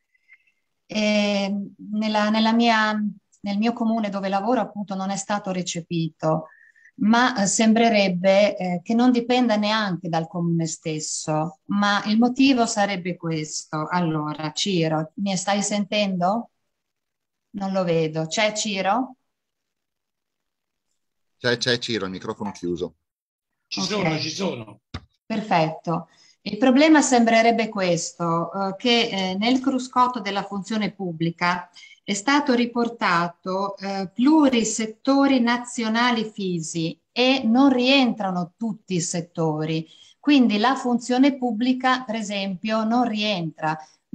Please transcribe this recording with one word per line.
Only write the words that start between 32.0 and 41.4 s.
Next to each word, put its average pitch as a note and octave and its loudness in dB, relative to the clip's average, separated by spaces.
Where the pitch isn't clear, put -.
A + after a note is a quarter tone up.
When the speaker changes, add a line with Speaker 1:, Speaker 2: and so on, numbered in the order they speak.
Speaker 1:
è G3+ -6
stato C#4 0
riportato, G3 -2
eh, G3 -6
plurisettori C4+ 2
nazionali A#3 0
fisi E3+ -4
e C4 2
non B3+ 6
rientrano A#3 2
tutti G#3 -6
i E3+ 0
settori. D#3+ -4
Quindi A#3+ 4
la A#3+ 2
funzione B3 2
pubblica, B3+ 0